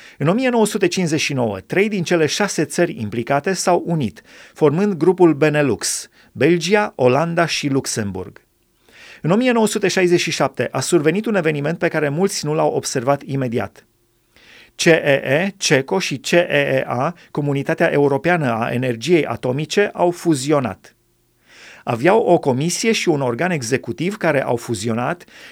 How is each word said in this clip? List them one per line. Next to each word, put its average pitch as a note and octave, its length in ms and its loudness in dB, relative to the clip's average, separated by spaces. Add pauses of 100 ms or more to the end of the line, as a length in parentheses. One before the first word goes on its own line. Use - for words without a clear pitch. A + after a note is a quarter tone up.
(180)
În C#3+ 100 0
o F3+ 60 2
mie B3+ 160 0
nouă A3+ 160 2
sute G3 220 0
cincizeci D#3+ 340 0
și - 120 -4
nouă, A2+ 260 -2
trei F#3 280 -2
din G3 160 -4
cele D#3+ 220 2
șase F3+ 400 -2
țări E3+ 360 -2
implicate A#2+ 520 -2
s-au F3 320 0
unit, D#3 360 -4 (320)
formând F3 400 2
grupul F3 400 4
Benelux, D3 760 0 (220)
Belgia, F3 640 0
Olanda E3 500 2
și - 220 -4
Luxemburg. G#2 760 -4 (800)
În D#3 100 0
o G3 40 4
mie B3+ 160 4
nouă A3+ 160 4
sute G#3 200 0
șaizeci F3 320 4
și E3 120 -2
șapte C3+ 400 -2
a C3 80 -2
survenit E3+ 460 2
un A3 100 -2
eveniment D#3 420 -2
pe E3 100 -2
care D#3 220 -2
mulți F3 360 -2
nu D3+ 80 -2
l-au D#3 160 2
observat C#3 560 -2
imediat. A#2+ 600 -6 (880)
C - 100 -4
E D#3 380 4
E, E3 340 0
ceco D3+ 420 0
și C#3+ 180 -6
C - 140 -6
E F3 180 2
E C#3 380 0
A, C3+ 280 -4 (160)
Comunitatea D3 600 -2
Europeană C#3+ 600 2
a A2+ 200 -2
Energiei B2+ 540 0
Atomice, C#3+ 680 -2
au F3 180 0
fuzionat. C#3+ 840 -2 (880)
Aveau C#3+ 380 2
o E3+ 160 4
comisie D#3+ 540 0
și A3 180 0
un D3 120 2
organ C3+ 300 -2
executiv C3+ 680 -4
care C#3+ 260 0
au B2 120 0
fuzionat A#2 680 -6 (280)